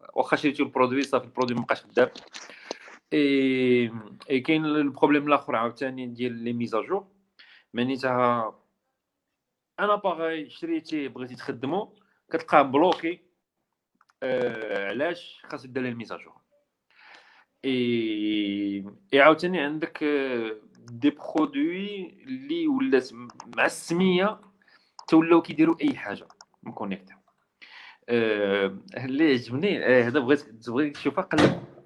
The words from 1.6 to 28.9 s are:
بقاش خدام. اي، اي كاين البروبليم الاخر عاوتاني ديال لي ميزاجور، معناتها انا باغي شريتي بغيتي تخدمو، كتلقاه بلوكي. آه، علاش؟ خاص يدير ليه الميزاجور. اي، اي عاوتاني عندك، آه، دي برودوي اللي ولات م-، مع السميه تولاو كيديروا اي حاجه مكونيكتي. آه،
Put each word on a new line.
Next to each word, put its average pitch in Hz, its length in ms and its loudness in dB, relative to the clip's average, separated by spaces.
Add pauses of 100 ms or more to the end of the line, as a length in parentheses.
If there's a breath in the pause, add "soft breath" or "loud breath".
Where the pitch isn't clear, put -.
بقاش - 180 -4
خدام. - 260 2 (1040 loud breath)
اي، 131 800 2 (380)
اي 131 100 2
كاين 156 240 0
البروبليم 147 640 2
الاخر 139 280 2
عاوتاني 127 500 -4
ديال 120 260 -6
لي 117 200 -6
ميزاجور، 120 540 -2 (680 soft breath)
معناتها 123 800 0 (1300)
انا 208 140 2
باغي 160 560 -4
شريتي 160 580 -6
بغيتي 123 260 -12
تخدمو، 135 640 -6 (340)
كتلقاه 160 300 4
بلوكي. 165 580 0 (1000)
آه، 117 680 -4
علاش؟ 151 600 -6
خاص 139 160 -12
يدير 131 180 -6
ليه 127 80 -4
الميزاجور. 110 420 -12 (1300 loud breath)
اي، 107 1200 -2 (300)
اي 139 60 6
عاوتاني 160 400 6
عندك، 151 420 -6
آه، 127 540 -2 (220)
دي 120 320 -2
برودوي 170 1080 -4 (100)
اللي 143 420 -6
ولات 131 460 2
م-، 120 140 -16 (280)
مع 131 80 2
السميه 185 760 2 (680 soft breath)
تولاو 165 340 6
كيديروا 160 400 2
اي 139 140 0
حاجه 101 320 -12 (340)
مكونيكتي. 104 520 -10 (920 loud breath)
آه، 101 680 0 (180)